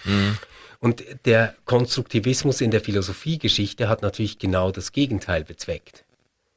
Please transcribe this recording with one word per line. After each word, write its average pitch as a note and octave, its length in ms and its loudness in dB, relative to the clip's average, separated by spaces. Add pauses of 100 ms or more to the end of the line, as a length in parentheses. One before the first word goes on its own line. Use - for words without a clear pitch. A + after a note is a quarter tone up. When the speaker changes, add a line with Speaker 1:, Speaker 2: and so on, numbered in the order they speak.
Speaker 1:
Mhm. G2+ 320 2 (440)
Speaker 2:
Und A#2 240 0 (220)
der A2+ 280 4 (120)
Konstruktivismus B2 960 0
in A2+ 80 2
der G#2 100 4
Philosophiegeschichte G#2 1080 -2
hat A2 140 0
natürlich G#2 360 -2
genau F#2 340 2
das - 200 -8
Gegenteil G2 520 -2
bezweckt. - 600 -12 (520)